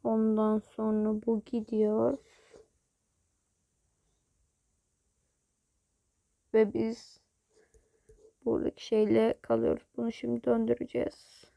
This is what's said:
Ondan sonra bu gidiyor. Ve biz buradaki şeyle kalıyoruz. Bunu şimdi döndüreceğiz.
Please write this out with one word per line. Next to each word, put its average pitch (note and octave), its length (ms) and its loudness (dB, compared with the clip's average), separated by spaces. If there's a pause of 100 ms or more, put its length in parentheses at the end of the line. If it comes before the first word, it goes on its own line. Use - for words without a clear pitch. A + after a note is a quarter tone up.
Ondan A3 560 2
sonra G#3+ 640 -4
bu A3+ 200 0
gidiyor. A3 720 0 (4000)
Ve A3 200 4
biz A3+ 480 -6 (1200)
buradaki - 400 -4
şeyle A3 560 2
kalıyoruz. A3+ 420 -2 (140)
Bunu A#3 140 -4
şimdi A#3+ 320 -6
döndüreceğiz. - 1000 -4 (120)